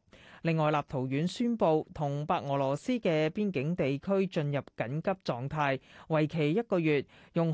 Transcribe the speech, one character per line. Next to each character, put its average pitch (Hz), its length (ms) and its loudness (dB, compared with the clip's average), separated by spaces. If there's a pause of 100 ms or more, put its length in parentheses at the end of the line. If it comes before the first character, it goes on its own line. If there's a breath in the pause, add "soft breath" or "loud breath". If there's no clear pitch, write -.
(420 loud breath)
另 165 160 0
外， 151 120 2
立 151 60 2 (100)
陶 135 180 -4
宛 139 220 -2
宣 233 300 -2
布 160 380 2
同 147 320 -4
白 175 120 2
俄 139 200 -2
羅 139 180 2
斯 - 220 -4
嘅 156 320 2
邊 208 200 -2
境 156 240 -2
地 139 240 0
區 196 280 0
進 147 260 -2
入 139 80 -2 (160)
緊 135 240 -4
急 196 100 -2 (140)
狀 131 240 -4
態， 143 320 0 (280 loud breath)
為 156 180 2
期 151 260 0
一 226 120 2
個 185 140 0
月， 151 240 2 (300 loud breath)
容 165 220 2